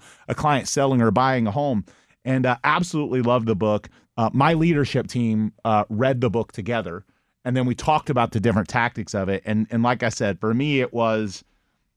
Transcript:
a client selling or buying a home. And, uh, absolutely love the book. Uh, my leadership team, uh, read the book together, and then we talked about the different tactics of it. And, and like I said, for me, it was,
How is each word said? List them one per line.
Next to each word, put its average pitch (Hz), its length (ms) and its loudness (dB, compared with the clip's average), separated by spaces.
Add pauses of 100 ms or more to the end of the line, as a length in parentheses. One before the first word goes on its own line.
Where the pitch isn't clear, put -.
(280)
a 123 80 -2
client 147 320 0
selling 135 340 2
or 113 100 4
buying 127 360 2
a 101 40 -2
home. 135 340 -2 (380)
And, 131 220 0
uh, 123 180 2
absolutely 151 600 0
love 117 220 2
the 113 100 0
book. 107 340 0 (260)
Uh, 113 160 0
my 143 220 4
leadership 151 540 0
team, 110 460 -2 (120)
uh, 107 240 2
read 123 320 0
the 123 80 2
book 110 220 -4
together, 101 520 -6 (400)
and 123 140 -2
then 127 80 0
we 123 100 0
talked - 340 -2
about 120 220 0
the 117 80 -2
different 107 300 2
tactics 117 440 -4
of 98 140 -2
it. 98 180 -2
And, 107 240 -2
and 117 140 0
like 123 200 0
I 113 60 2
said, 101 300 -4
for 110 140 -2
me, 139 260 0
it 123 140 -2
was, 110 500 -2 (540)